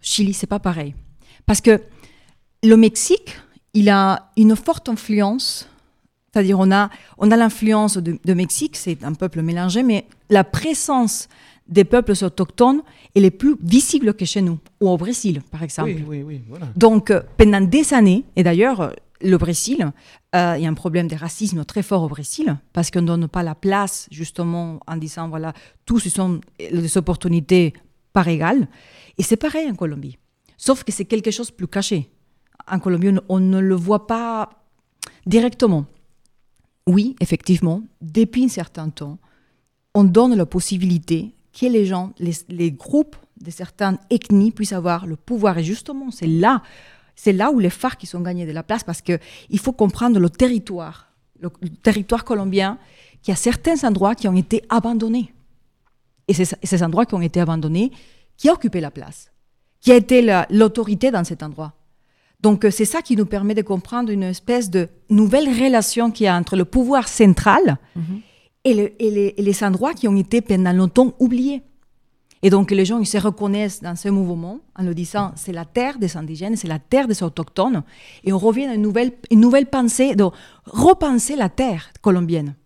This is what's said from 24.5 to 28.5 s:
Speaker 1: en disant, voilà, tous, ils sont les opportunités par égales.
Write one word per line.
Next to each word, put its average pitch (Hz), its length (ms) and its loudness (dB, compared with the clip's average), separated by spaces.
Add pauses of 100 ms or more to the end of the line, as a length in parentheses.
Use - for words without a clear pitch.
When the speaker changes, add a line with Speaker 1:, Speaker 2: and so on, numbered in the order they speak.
Speaker 1:
en 165 100 -10
disant, 160 320 -10
voilà, 160 240 -10 (340)
tous, 233 200 0
ils 180 40 -4
sont 180 300 -2 (180)
les 165 400 -4
opportunités 170 720 0 (400)
par 175 160 0
égales. 170 400 0 (500)